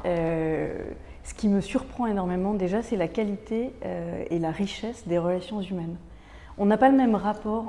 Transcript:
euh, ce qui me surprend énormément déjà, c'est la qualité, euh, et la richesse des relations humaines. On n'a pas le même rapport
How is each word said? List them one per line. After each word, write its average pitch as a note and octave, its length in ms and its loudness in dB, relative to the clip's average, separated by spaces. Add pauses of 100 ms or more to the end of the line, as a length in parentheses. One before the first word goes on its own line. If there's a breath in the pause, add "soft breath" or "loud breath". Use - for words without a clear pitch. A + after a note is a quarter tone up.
euh, E3 680 0 (520 loud breath)
ce - 100 -14
qui - 140 0
me G3 120 6
surprend - 460 -2
énormément F#3+ 480 0
déjà, F#3+ 280 0
c'est A3+ 140 -2
la E3+ 120 2
qualité, A3 600 -2 (140)
euh, F3 460 -6
et E3+ 80 0
la D#3+ 140 0
richesse G3+ 560 -4
des F3 100 2
relations F3+ 420 0
humaines. F3 360 -6 (640 loud breath)
On G3+ 60 2
n'a G#3 140 6
pas C4 100 8
le C4+ 80 8
même B3 180 6
rapport G#3+ 540 -2